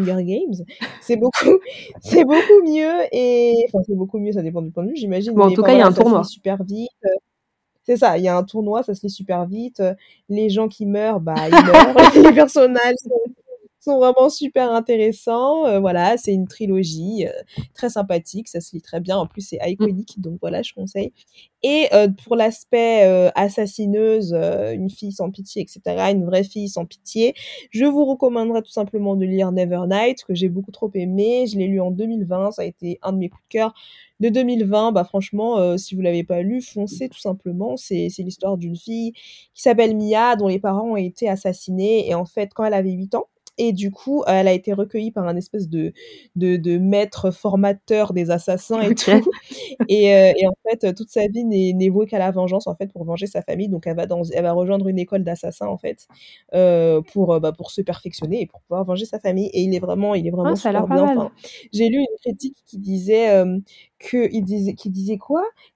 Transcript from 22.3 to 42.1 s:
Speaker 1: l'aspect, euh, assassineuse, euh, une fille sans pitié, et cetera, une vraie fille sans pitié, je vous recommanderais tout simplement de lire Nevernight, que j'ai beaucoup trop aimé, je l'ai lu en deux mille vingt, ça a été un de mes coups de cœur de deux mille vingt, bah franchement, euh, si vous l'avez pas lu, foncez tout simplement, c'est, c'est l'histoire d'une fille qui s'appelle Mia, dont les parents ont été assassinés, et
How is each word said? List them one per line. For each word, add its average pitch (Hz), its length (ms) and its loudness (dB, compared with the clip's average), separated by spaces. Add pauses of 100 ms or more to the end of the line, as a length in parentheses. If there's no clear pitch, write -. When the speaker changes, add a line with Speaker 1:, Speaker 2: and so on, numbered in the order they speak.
Speaker 1:
l'aspect, 226 720 2
euh, 185 300 4
assassineuse, 208 1000 -2
euh, 170 400 -2
une 190 160 -6
fille 196 220 -12
sans 190 180 -8
pitié, 196 340 -10
et - 40 -14
cetera, 190 440 -4
une 190 140 0
vraie 185 180 0
fille 202 240 -10
sans 175 180 -8
pitié, - 480 -2 (360)
je 226 160 -2
vous 294 200 2
recommanderais 233 560 -2
tout - 100 -20
simplement 202 440 -4
de 190 100 0
lire 190 260 0
Nevernight, 185 720 -2
que 190 100 -6
j'ai 180 160 -2
beaucoup 190 220 -8
trop 214 220 -8
aimé, 202 540 -2
je 208 100 -6
l'ai 185 100 -2
lu 196 120 0
en 185 120 -2
deux 196 140 -4
mille 226 200 -4
vingt, 185 260 -4
ça 180 100 -10
a - 40 -6
été 175 360 -10
un 190 100 -6
de 190 60 -2
mes 180 120 -4
coups - 140 -20
de - 40 -20 (100)
cœur 220 160 -2 (460)
de 214 100 0
deux 247 140 0
mille 240 220 0
vingt, 214 260 0
bah 180 120 0
franchement, 208 540 -4
euh, 180 200 0
si 196 180 -12
vous 185 60 -6
l'avez 170 220 -2
pas 175 180 -4
lu, 240 200 -4
foncez 208 480 -10
tout - 100 -20
simplement, 190 580 -8
c'est, 175 320 -4
c'est 185 140 -10
l'histoire 190 340 -6
d'une 170 180 -8
fille 226 360 -8 (420)
qui - 80 -18
s'appelle 220 340 4
Mia, 214 400 2
dont 202 120 0
les 190 120 -2
parents 208 320 -4
ont 214 40 -4
été 190 320 -4
assassinés, 196 800 -2
et 170 60 -2